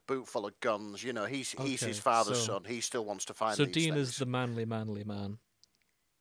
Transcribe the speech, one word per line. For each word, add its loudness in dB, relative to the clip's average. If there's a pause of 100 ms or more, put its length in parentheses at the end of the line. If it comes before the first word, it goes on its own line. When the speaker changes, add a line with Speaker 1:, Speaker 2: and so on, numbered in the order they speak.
Speaker 1:
boot -4
full -2
of -8
guns. 0
You -4
know, -2
he's, -2
he's -2
his 0
Speaker 2:
Okay, -6
Speaker 1:
father's 6
Speaker 2:
so 2
Speaker 1:
son. -6
He -4
still -2
wants -4
to -8
find 2
Speaker 2:
so 6
Speaker 1:
these -2
Speaker 2:
Dean 4
Speaker 1:
things. 2
Speaker 2:
is -4
the 0
manly, 0
manly -2
man. -4 (840)